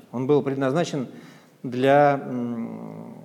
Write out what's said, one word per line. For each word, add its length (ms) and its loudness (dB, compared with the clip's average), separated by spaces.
Он 140 -4
был 160 4
предназначен 680 -2
для, 640 4
м, 880 -8